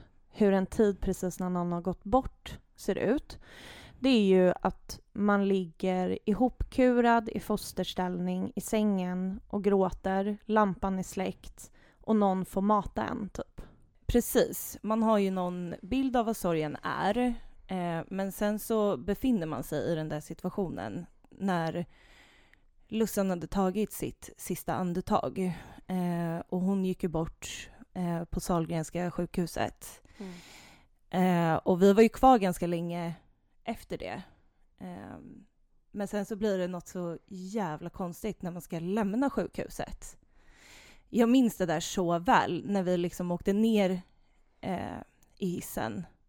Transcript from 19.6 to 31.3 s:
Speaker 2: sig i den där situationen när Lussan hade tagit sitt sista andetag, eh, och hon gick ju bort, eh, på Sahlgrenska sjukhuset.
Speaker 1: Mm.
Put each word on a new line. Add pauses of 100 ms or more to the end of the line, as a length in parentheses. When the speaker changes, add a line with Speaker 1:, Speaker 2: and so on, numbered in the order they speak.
Speaker 2:
sig
i
den
där
situationen (240)
när (1000)
Lussan
hade
tagit
sitt
sista
andetag, (480)
eh, (120)
och
hon
gick
ju
bort, (240)
eh,
på
Sahlgrenska
sjukhuset. (160)
Speaker 1:
Mm. (1200)